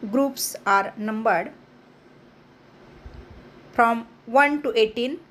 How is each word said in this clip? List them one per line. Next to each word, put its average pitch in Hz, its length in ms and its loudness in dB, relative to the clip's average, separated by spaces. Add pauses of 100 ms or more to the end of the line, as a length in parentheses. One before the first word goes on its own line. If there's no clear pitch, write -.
(160)
Groups 269 400 -2 (100)
are 196 320 2
numbered 220 540 -2 (2250)
from 233 340 2 (180)
one 285 380 2
to 254 100 -2 (120)
eighteen. 247 340 -4 (120)